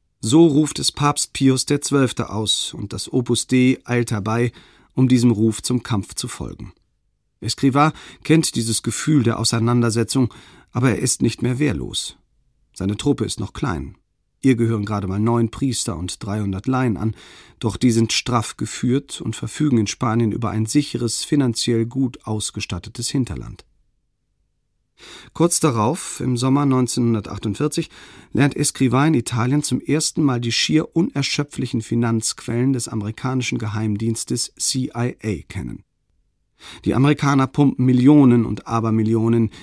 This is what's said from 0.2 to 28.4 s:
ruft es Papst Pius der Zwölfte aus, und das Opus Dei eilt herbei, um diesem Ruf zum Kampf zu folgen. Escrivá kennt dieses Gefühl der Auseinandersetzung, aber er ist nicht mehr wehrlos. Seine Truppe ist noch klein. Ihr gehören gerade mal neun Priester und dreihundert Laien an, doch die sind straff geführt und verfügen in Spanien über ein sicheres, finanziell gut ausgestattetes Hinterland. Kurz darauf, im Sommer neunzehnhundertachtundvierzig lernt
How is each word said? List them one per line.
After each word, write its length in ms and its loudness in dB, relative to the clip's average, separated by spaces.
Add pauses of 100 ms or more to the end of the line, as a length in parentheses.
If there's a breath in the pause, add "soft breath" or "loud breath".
ruft 340 2
es 120 -2
Papst 400 -2
Pius 340 2
der 140 0
Zwölfte 520 0
aus, 420 -2
und 180 -10
das 220 -10
Opus 340 0
Dei 380 4
eilt 260 0
herbei, 400 0 (420 soft breath)
um 140 4
diesem 240 6
Ruf 300 2
zum 220 -2
Kampf 320 -4
zu 120 -8
folgen. 460 -12 (680)
Escrivá 520 2 (300 loud breath)
kennt 320 2
dieses 280 -2
Gefühl 400 2
der 160 0
Auseinandersetzung, 920 2 (380 loud breath)
aber 200 2
er 80 -2
ist 220 -2
nicht 200 0
mehr 180 -2
wehrlos. 580 -4 (560)
Seine 240 -4
Truppe 280 0
ist 140 -6
noch 140 -8
klein. 420 -6 (460)
Ihr 140 4
gehören 300 0
gerade 220 -4
mal 120 -2
neun 300 2
Priester 480 -4
und 260 -8
dreihundert 440 -4
Laien 280 0
an, 200 -2 (440 loud breath)
doch 160 -2
die 160 2
sind 220 2
straff 420 -2
geführt 640 -4
und 160 -6
verfügen 440 0
in 80 2
Spanien 440 0
über 200 -2
ein 160 0
sicheres, 560 -2
finanziell 640 0
gut 380 -4
ausgestattetes 840 -6
Hinterland. 560 -6 (1700 loud breath)
Kurz 260 2
darauf, 600 -2
im 180 -2
Sommer 280 2
neunzehnhundertachtundvierzig 1200 -2 (420 loud breath)
lernt 240 2